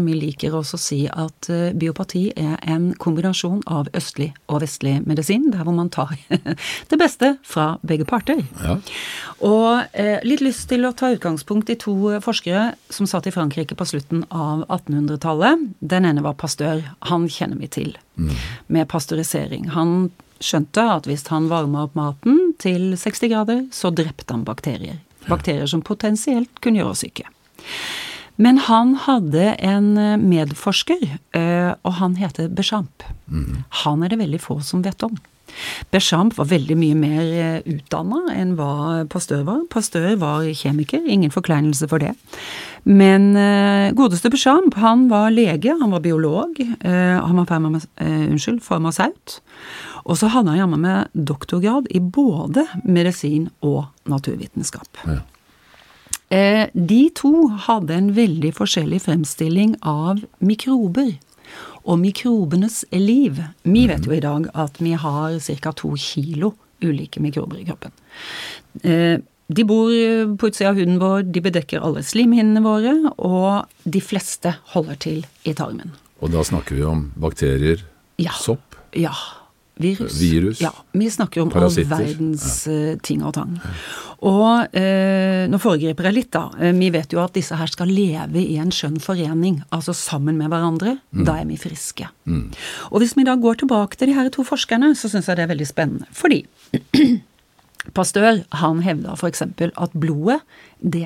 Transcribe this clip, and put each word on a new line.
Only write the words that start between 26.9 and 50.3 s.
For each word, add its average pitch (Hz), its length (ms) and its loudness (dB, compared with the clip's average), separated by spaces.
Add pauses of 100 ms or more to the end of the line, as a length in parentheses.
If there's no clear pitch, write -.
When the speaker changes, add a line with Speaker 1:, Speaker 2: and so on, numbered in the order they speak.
Speaker 1:
oss - 120 -6
syke. - 200 -14 (1120)
Men 247 180 8
han 240 380 4
hadde 202 640 2
en, 202 380 4
eh, 208 180 2
medforsker, 185 1000 0 (160)
eh, 175 400 0 (100)
og 185 80 -2
han 180 240 0
heter 165 320 -4
Béchamp. 196 400 -4 (420)
Speaker 2:
Mhm. 73 380 -4
Speaker 1:
Han 151 340 -2
er 180 60 0
det 226 100 -2
veldig 165 220 -2
få 147 220 -6
som 180 200 -2
vet 190 200 -4
om. 226 160 -6 (760)
Béchamp 190 420 2
var 147 120 -2
veldig 156 300 2
mye 156 180 4
mer, 151 260 2
eh, 165 460 -2
utdannet 175 680 -4
enn 180 220 0
hva 151 520 -2
Pasteur 147 360 -4
var. 226 240 0
Pasteur 202 480 -2
var 151 280 0
kjemiker, 151 600 -2
ingen 190 240 4
forkleinelse 151 580 0
for 160 100 0
det. - 180 -2 (680)
Men, 196 520 8
eh, 202 560 4
godeste 220 380 4
Béchamp, 277 440 4
han 233 340 6
var 214 220 4
lege, 220 480 4
han 233 120 2
var 175 100 0
biolog, 165 580 0 (220)
eh, 180 400 2
han 175 160 2
var 175 100 4
farma-, 160 380 0 (140)
eh, 156 320 0
unnskyld, 202 320 -2
farmasaut. 165 800 -2 (640)
Og 170 100 0
så 214 140 2